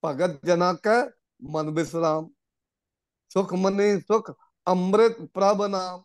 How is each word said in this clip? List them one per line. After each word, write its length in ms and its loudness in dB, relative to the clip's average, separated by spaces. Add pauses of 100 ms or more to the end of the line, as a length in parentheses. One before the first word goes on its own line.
"ਭਗਤ 400 -4
ਜਨਾ 280 2
ਕੈ 360 0 (400)
ਮਨ 220 -4
ਬਿਸਰਾਮ, 580 -2 (1000)
ਸੁਖ 240 -2
ਮਨੀ 460 2
ਸੁਖ 320 -2 (360)
ਅੰਮ੍ਰਿਤ 540 2
ਪ੍ਰਭ 420 0
ਨਾਮ।" 420 -6